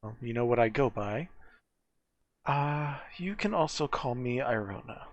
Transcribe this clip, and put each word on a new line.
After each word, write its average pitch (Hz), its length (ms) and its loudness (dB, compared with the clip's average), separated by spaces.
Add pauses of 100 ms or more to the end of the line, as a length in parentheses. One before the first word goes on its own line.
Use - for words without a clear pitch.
well, 110 180 -10
you 120 120 -6
know 117 120 2
what 120 140 4
I 117 100 8
go 120 220 2
by. 107 380 -4 (1160)
Uh, 143 540 0 (200)
you 190 180 -4
can 208 180 0
also 156 320 2
call 131 280 -2
me 123 240 0
Irona. 110 640 -2 (100)